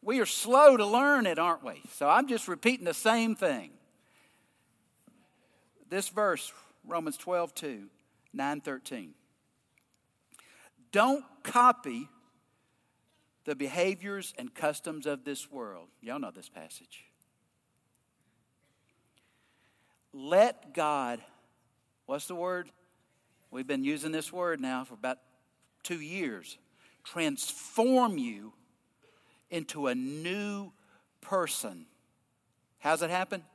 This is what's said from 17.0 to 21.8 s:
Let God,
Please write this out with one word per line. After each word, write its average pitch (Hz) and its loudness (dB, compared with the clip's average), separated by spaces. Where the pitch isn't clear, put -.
Let 165 2
God, 139 -2